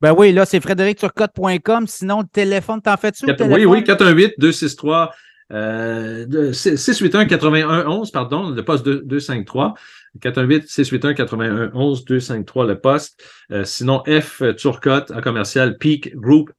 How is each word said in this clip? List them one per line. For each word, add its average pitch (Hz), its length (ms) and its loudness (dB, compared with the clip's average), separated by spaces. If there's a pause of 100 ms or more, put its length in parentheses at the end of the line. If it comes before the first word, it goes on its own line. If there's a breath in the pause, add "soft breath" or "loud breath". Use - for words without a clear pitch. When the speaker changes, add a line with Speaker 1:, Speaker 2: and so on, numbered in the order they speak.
Speaker 1:
Ben 156 160 6
oui, 202 160 8
là, 190 140 4
c'est 180 120 0
frédéric 190 380 -2
turcotte - 380 -4
point 185 240 -2
com. 220 260 0
Sinon, 202 360 -4
le 190 60 -8
téléphone, 202 540 -2
t'en 202 160 0
fais-tu 214 280 -4
au - 20 -6
Speaker 2:
Quatre-, 139 100 0
Speaker 1:
téléphone ? 143 220 2
Speaker 2:
oui, 202 180 8
oui, 220 60 2
quatre 196 200 4
un 180 60 8
huit 185 300 6
deux 156 120 4
six 156 240 -4
trois, 160 380 -2 (400 loud breath)
euh, 113 720 -6
de-, 143 260 0
six, 143 260 0
six 226 220 0
huit 185 140 0
un 208 120 4
quatre-vingt-un 156 600 2
onze, 208 240 -4
pardon, 147 400 -4
le 117 160 -6
poste 139 180 -2
deux, 139 220 -2
deux 135 140 -4
cinq 123 260 -8
trois. 170 300 -4 (440 loud breath)
Quatre 127 200 -4
un 127 60 2
huit, 151 220 2
six - 220 -2
huit 127 160 -4
un, 143 80 0
quatre-vingt-un 113 640 -4
onze, 131 300 -2
deux 127 140 0
cinq 117 280 -8
trois, 127 180 -2
le 98 140 -2
poste. 143 440 -2 (280 loud breath)
Euh, 101 140 -4
sinon, 131 420 -2
F, 151 340 -2
euh, 117 120 0
Turcotte, 139 580 -2
à 120 100 -10
commercial 117 560 -2
peak 151 380 -2
group 147 440 2